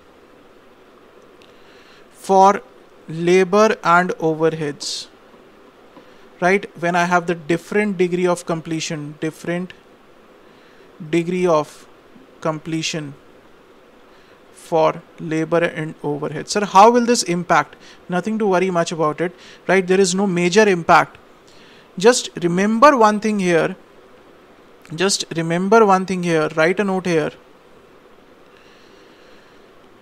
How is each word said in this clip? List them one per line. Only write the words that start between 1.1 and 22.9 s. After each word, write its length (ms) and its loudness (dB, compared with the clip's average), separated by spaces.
for 500 2
labor 760 2
and 280 2
overheads, 760 -4
right? 280 0
When 160 -2
I 80 2
have 220 0
the 80 -2
different 640 -4
degree 300 0
of 180 -2
completion, 760 -8
different 500 -8
degree 380 -2
of 400 -2
completion 720 -8
for 480 -2
labor 440 -2
and 400 -6
overhead. 440 -8
Sir, 160 -4
how 280 6
will 120 2
this 200 0
impact? 520 -2
Nothing 300 -4
to 80 -2
worry 240 0
much 220 -2
about 280 -4
it, 140 -4
right? 200 2
There 120 2
is 140 2
no 140 -2
major 420 2
impact. 480 2
Just 320 2
remember 520 4